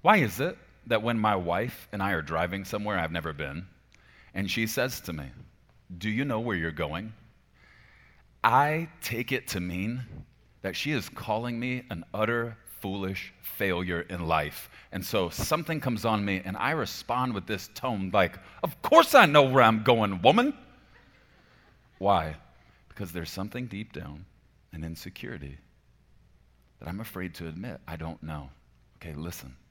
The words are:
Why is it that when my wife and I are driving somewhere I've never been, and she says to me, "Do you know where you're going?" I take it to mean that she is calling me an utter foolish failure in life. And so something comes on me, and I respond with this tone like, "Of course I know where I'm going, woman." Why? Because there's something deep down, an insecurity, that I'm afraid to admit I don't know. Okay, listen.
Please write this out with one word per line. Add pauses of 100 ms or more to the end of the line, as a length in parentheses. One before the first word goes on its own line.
Why
is
it (280)
that
when
my
wife
and
I
are
driving
somewhere
I've
never
been, (680)
and
she
says
to
me, (680)
"Do
you
know
where
you're
going?" (1300)
I (100)
take
it
to
mean (560)
that
she
is
calling
me
an
utter (220)
foolish
failure
in
life. (240)
And
so
something
comes
on
me,
and
I
respond
with
this
tone
like, (240)
"Of
course
I
know
where
I'm
going,
woman." (1400)
Why? (540)
Because
there's
something
deep
down, (460)
an
insecurity, (1200)
that
I'm
afraid
to
admit
I
don't
know. (460)
Okay,
listen. (140)